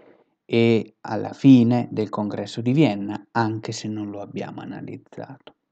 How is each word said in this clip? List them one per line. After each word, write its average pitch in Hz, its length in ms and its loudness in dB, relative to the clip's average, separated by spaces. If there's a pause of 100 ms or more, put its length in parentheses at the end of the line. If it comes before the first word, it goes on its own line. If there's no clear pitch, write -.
(460)
e 117 560 2
alla - 320 -8
fine 123 560 6
del 107 200 -4
congresso 104 520 -6
di 120 100 -2
Vienna, 104 600 0
anche 110 400 -2
se - 160 -8
non 107 240 -8
lo 101 100 -10
abbiamo - 400 -10
analizzato. - 960 -14 (160)